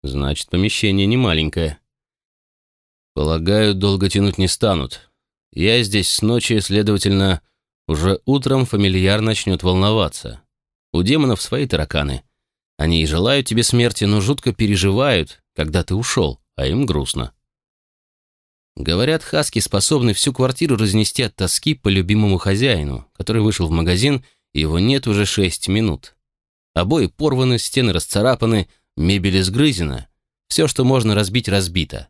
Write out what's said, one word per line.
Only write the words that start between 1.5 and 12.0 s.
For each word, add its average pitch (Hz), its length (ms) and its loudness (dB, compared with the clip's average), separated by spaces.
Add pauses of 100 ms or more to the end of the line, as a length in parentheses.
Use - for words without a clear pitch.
«Полагаю, 85 640 2
долго 98 340 0
тянуть 101 280 0
не 95 100 2
станут. 87 640 -2 (400)
Я 110 320 2
здесь 101 260 0
с - 120 -2
ночи, 113 380 0
следовательно, 98 800 2 (460)
уже 80 380 0
утром 135 400 0
фамильяр 98 560 2
начнёт 101 420 -2
волноваться. 92 760 0 (520)
У 87 100 2
демонов 127 380 2
свои 135 260 -4
тараканы. 73 560 -2 (580)